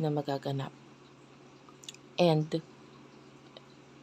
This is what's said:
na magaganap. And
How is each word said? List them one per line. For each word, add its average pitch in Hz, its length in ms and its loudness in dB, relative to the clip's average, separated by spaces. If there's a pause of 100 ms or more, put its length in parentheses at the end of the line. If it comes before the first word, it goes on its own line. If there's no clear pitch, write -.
na 151 80 2
magaganap. 139 640 -2 (1400)
And 160 400 4 (1400)